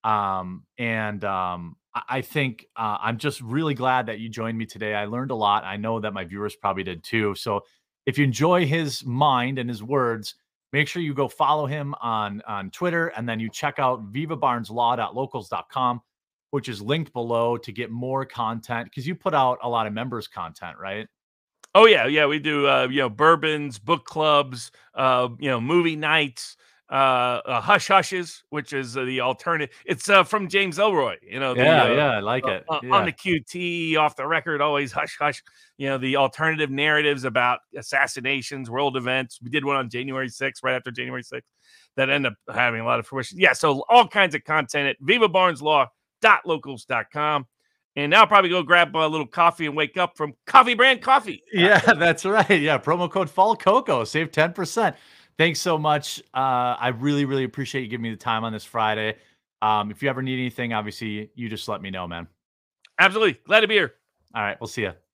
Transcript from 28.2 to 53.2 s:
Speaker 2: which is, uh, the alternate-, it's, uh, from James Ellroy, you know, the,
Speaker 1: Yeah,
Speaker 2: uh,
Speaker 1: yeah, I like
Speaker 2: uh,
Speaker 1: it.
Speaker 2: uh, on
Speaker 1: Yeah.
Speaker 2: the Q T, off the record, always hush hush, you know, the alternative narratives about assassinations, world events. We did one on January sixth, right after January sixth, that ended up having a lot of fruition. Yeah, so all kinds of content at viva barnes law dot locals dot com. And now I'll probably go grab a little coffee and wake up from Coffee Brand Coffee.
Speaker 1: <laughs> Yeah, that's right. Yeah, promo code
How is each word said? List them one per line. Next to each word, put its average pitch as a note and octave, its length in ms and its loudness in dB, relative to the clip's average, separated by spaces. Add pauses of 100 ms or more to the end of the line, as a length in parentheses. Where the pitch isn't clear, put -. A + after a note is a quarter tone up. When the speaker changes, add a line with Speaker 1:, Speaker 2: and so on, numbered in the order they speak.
Speaker 2:
which D3 240 -8
is, C3 240 -6
uh, C3 80 -4
the B2+ 160 -4
alternate-, D3 500 -4 (140)
it's, F#3 240 -6
uh, G3 160 8
from G3+ 240 -4
James F#3 280 0
Ellroy, E3 440 2
you F#2+ 180 -10
know, C3 140 -2
the, B2 100 4
Speaker 1:
Yeah, D3 220 6
Speaker 2:
uh, - 80 2
Speaker 1:
yeah, C#3+ 240 2
I - 20 0
like A#2 260 -2
Speaker 2:
uh, A#2+ 60 -2
Speaker 1:
it. F#2+ 160 -6
Speaker 2:
uh, D#3+ 80 -4
on C#3 80 -4
Speaker 1:
Yeah. F3+ 220 2
Speaker 2:
the E3 80 -2
Q E3+ 340 -2
T, E3+ 480 -4
off D3+ 220 2
the C3+ 100 -6
record, D#3 320 -2
always C#3+ 320 0
hush D3+ 260 -6
hush, D3 240 -2 (360)
you C#3 100 -6
know, C3+ 100 -2
the C3 200 -2
alternative D3+ 520 0
narratives D3 540 0
about B2 380 0 (160)
assassinations, C3+ 920 -4
world C3 280 -2
events. B2+ 440 -4
We A#2+ 80 -14
did C#3+ 140 -2
one C#3 140 0
on B2+ 120 -4
January C3 380 -8
sixth, C3+ 360 -8
right C3 120 0
after B2+ 160 -8
January B2+ 320 -8
sixth, - 300 -16 (420)
that C3+ 140 0
ended C3+ 240 0
up - 200 -16
having A#2 280 0
a A2+ 40 -6
lot A#2+ 140 2
of A2 80 -8
fruition. C3+ 320 -10
Yeah, D#3+ 140 6
so C#3+ 340 0
all A#3 220 8
kinds F#3+ 260 2
of C#3 80 -6
content D3 460 -2
at - 100 -4
viva G#3+ 300 2
barnes F3 320 2
law D3 260 4 (340)
dot G#3+ 240 4
locals C#3+ 380 -6
dot A#2 300 -4
com. D3 340 -2 (500)
And C#3+ 120 -2
now G3 120 8
I'll G#3 60 10
probably G3 220 4
go F3+ 140 0
grab E3+ 320 4
a D#3+ 120 2
little D#3 200 -2
coffee E3+ 380 2
and C#3+ 100 -4
wake D3+ 220 -2
up F3+ 180 -2
from D3+ 180 -6 (120)
Coffee B3 300 6
Brand B3 260 4
Coffee. B3 460 0
Speaker 1:
<laughs> - 60 -14
Yeah, F#3+ 260 6
that's E3+ 460 4
right. G3 240 2 (120)
Yeah, D3 160 2
promo F3 340 0
code F#3+ 180 0